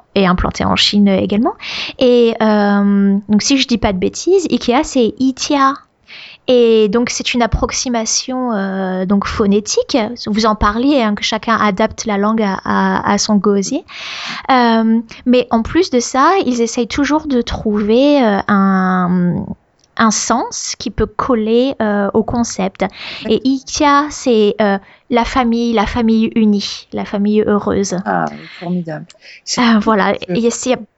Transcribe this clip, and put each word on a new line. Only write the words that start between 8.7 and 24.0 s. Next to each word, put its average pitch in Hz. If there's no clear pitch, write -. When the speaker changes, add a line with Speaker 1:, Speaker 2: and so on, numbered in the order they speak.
Speaker 1:
donc 202
phonétique. 214
Vous 214
en 214
parliez, 240
hein, 208
que -
chacun 226
adapte 208
la 202
langue 220
à, 190
à, 196
à 208
son 208
gosier. 202
Euh, 226
mais 247
en 226
plus 349
de 247
ça, 285
ils 240
essayent 233
toujours 302
de 247
trouver, 233
euh, 202
un, 185
un 220
sens -
qui -
peut -
coller, 233
euh, 202
au 220
concept. 208
Et 220
Itia, 285